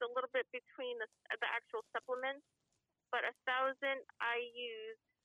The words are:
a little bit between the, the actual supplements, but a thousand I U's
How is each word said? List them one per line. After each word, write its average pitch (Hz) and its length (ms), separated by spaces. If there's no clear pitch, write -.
a 240 60
little 254 260
bit 247 160
between 247 480
the, 220 80
the 226 160
actual 226 460
supplements, 254 500
but 240 100
a 214 140
thousand 262 560
I 240 360
U's 226 420